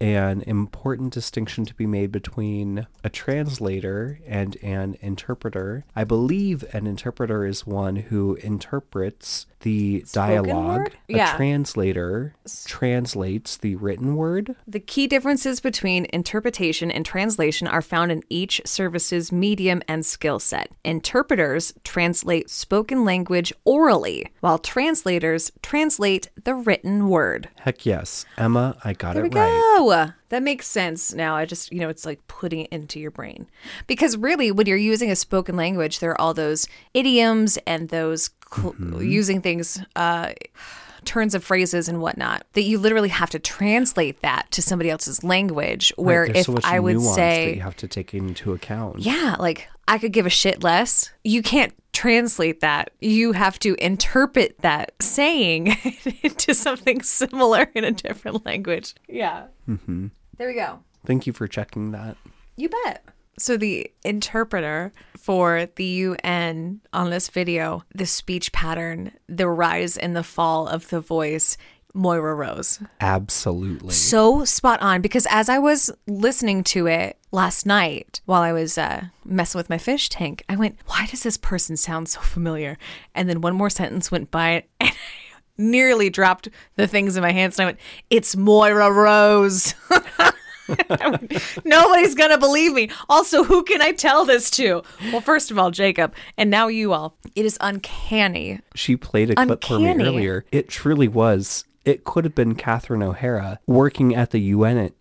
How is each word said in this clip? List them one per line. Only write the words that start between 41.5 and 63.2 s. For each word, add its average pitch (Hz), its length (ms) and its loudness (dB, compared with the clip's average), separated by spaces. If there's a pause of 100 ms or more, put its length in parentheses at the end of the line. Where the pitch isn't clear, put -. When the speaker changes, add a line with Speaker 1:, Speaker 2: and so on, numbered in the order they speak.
Speaker 2:
and 170 120 -4
whatnot, - 520 -4
that 208 100 2
you 208 160 0
literally 214 300 2
have - 220 0
to 156 80 -8
translate 202 840 0
that 139 300 -2
to - 100 -2
somebody 170 280 0
else's 156 340 -4
language. 185 760 0
Speaker 1:
Right, 175 80 -4
Speaker 2:
Where 170 200 4
Speaker 1:
there's - 140 2
Speaker 2:
if 180 60 2
Speaker 1:
so 127 60 0
much 120 120 0
Speaker 2:
I 175 140 2
would 104 180 2
Speaker 1:
nuance 117 180 2
Speaker 2:
say, 165 320 2
Speaker 1:
that 165 100 -4
you 92 60 -8
have 95 140 -10
to - 120 -12
take - 260 -8
into 95 380 -6
account. 107 480 -8
Speaker 2:
yeah, 262 380 -2
like, 170 300 -4 (200)
"I 214 100 2
could 220 140 -4
give 208 140 2
a 175 40 0
shit - 320 0
less." 180 480 2 (140)
You 220 180 2
can't 247 300 0 (220)
translate 220 680 2
that. 151 300 0 (100)
You 220 320 2
have 190 280 0
to 202 220 2
interpret 196 800 2
that 156 400 0
saying 214 760 2 (240)
<laughs> - 220 -6
into - 320 0
something 254 480 0
similar 254 720 2
in 220 100 -2
a 220 80 0
different 214 540 -8
language. - 480 -6 (140)
Yeah. 170 380 -6 (220)
Speaker 1:
Mm-hmm. 95 400 -6 (300)
Speaker 2:
There 247 100 -6
we 247 60 -8
go. 208 260 -8 (260)
Speaker 1:
Thank 127 200 -2
you 123 60 -4
for 107 160 -8
checking 107 440 -8
that. 107 240 -14 (400)
Speaker 2:
You 294 120 -6 (160)
bet. - 180 -8 (360)